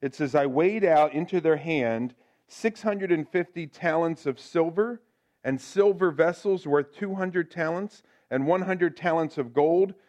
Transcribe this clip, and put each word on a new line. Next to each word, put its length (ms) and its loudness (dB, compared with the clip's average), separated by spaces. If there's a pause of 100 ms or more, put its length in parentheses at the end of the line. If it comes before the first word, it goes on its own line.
It 140 -6
says, 200 -2
"I 120 2
weighed 360 0
out 300 4
into 300 -4
their 160 4
hand 560 -2 (340)
six 320 -4
hundred 320 -2
and 160 0
fifty 380 -4
talents 580 -2
of 160 -4
silver, 640 -2 (420)
and 160 -2
silver 500 2
vessels 560 0
worth 280 0
two 220 -6
hundred 340 -4
talents, 520 -6 (280)
and 160 -2
one 160 2
hundred 340 0
talents 400 -2
of 160 -4
gold, 400 2 (160)